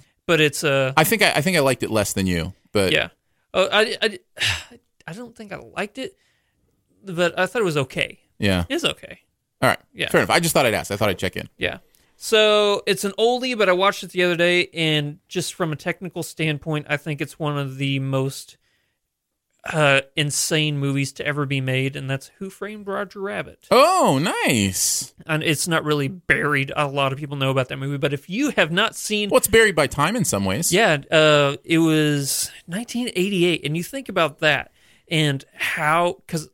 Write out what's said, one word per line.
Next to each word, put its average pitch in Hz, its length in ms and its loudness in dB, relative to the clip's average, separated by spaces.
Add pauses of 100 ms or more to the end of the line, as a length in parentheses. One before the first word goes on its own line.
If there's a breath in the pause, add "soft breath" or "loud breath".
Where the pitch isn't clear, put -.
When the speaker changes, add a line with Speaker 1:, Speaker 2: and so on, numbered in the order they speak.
(260)
Speaker 1:
But 160 140 4
it's, 151 240 2
uh, 135 320 2
Speaker 2:
I 160 80 8
think 214 180 2
I, 175 100 6
I - 100 2
think 180 140 0
I 156 40 4
liked 135 220 2
it 104 80 -4
less 107 220 2
than 95 140 0
you, 87 280 -2 (180)
but 95 200 2
Speaker 1:
Yeah. 78 160 0 (440)
Oh, 185 180 2
I, 220 320 2
I, 214 160 -4 (180)
<sighs> - 680 -8
I 165 60 -14
don't 226 240 -16
think 208 160 -16
I - 60 -10
liked 180 400 -10
it, - 180 -10 (880)
but 170 340 0
I 185 80 2
thought 240 160 -4
it - 20 2
was 160 120 0
okay. - 440 -4 (180)
Speaker 2:
Yeah. 92 300 2
Speaker 1:
It's 320 160 -4
okay. - 360 -8 (420)
Speaker 2:
All 131 80 2
right. - 80 -2 (160)
Speaker 1:
Yeah. - 160 -6
Speaker 2:
Fair 170 120 4
enough. 95 120 0
I 170 60 4
just 165 140 -2
thought 147 120 4
I'd 107 80 2
ask. 82 160 -4
I 101 60 -2
thought 107 120 0
I'd 90 100 -2
check 95 180 -6
in. - 200 -10
Speaker 1:
Yeah. - 220 -6 (380)
So 214 720 2
it's 196 180 0
an 196 140 -4
oldie, 247 380 0
but 208 120 2
I 185 40 4
watched 190 300 2
it 175 80 -14
the 180 140 -2
other 175 120 2
day, 175 380 2
and 151 440 -2 (100)
just - 260 -6
from 165 180 -4
a 147 40 -4
technical 175 460 -8
standpoint, 151 680 -4
I 147 80 -2
think 143 240 -6
it's - 180 -8
one 147 200 -2
of 135 180 -6
the 139 220 -2
most, 135 580 -4 (1160)
uh, 139 300 2 (120)
insane 151 640 -2
movies 139 340 -2
to - 140 -10
ever 147 200 -2
be 139 140 -4
made, 131 360 -2
and 135 120 -8
that's 135 300 -8
Who 196 120 -10
Framed 208 360 -14
Roger 196 340 -8
Rabbit. 196 500 -10
Speaker 2:
Oh, 269 480 4 (280)
nice. - 680 0 (120)
Speaker 1:
And 156 160 -4
it's - 240 -2
not 165 180 -2
really 147 240 0
buried. 147 680 -2
A 147 100 0
lot 135 260 -2
of 135 60 -8
people 143 180 -10
know 135 140 0
about 131 180 0
that 135 100 -8
movie, 139 200 -6
but 135 140 -2
if 143 160 -8
you 254 240 -2
have 170 180 0
not 208 240 0
seen 208 360 -4
Speaker 2:
Well, 262 80 4
it's - 100 2
buried 214 260 6
by 151 120 2
time 151 300 0
in 214 80 0
some 98 200 0
ways. 101 280 0
Speaker 1:
Yeah, 180 260 4 (120)
uh, 151 540 6
it 165 140 2
was 151 720 2 (160 loud breath)
nineteen 233 500 -6
eighty-eight, 180 480 2
and 160 120 -4
you 175 60 -4
think 269 280 -10
about 170 300 0
that 151 300 0 (400 soft breath)
and 151 340 0 (100)
how, 170 720 0
'cause 151 280 -6